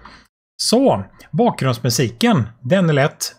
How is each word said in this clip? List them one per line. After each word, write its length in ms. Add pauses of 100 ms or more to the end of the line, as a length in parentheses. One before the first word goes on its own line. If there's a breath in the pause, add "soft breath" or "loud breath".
(600 loud breath)
Så, 420 (280 loud breath)
bakgrundsmusiken, 1120 (180)
den 280
är 40
lätt. 460